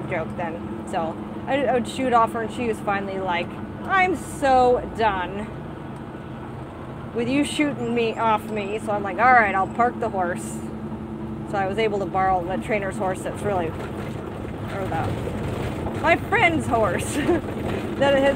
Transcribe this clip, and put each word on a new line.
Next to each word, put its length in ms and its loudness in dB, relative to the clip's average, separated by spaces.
joke 260 -2
then." 540 -6
So 260 -2
I, 180 2
I 100 2
would 140 0
shoot 240 0
off 200 6
her, 100 -2
and 100 -4
she 160 -2
was 120 -2
finally 380 -2
like, 300 0
"I'm 320 4
so 720 4
done 480 0
with 140 0
you 160 4
shooting 500 0
me 240 2
off 320 4
me." 300 -4
So 120 -2
I'm 100 0
like, 160 -4
"All 140 8
right, 220 8
I'll 200 2
park 260 2
the 100 0
horse." 480 -2
So 80 0
I 80 2
was 120 0
able 200 2
to 80 0
borrow 380 2
the 180 -2
trainer's 340 -2
horse 260 0
that's 200 -6
really, 260 0
or 1200 -6
the, 1120 -4
my 160 4
friend's 500 2
horse 480 0
<laughs> 0 -
that 1000 0